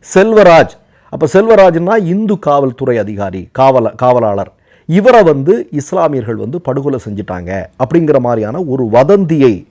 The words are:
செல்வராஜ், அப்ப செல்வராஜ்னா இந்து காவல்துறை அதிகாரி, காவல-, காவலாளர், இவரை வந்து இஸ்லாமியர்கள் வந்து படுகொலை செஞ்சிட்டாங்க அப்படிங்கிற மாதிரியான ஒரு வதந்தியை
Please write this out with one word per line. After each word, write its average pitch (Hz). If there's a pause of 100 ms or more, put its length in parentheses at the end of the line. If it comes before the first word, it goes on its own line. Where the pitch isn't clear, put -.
(140)
செல்வராஜ், 185 (400)
அப்ப 151
செல்வராஜ்னா 196
இந்து 196
காவல்துறை 135
அதிகாரி, 98 (100)
காவல-, 127
காவலாளர், 113 (340)
இவரை 214
வந்து 165
இஸ்லாமியர்கள் 143
வந்து 135
படுகொலை 135 (100)
செஞ்சிட்டாங்க 95 (180)
அப்படிங்கிற 147
மாதிரியான 120
ஒரு 131
வதந்தியை 139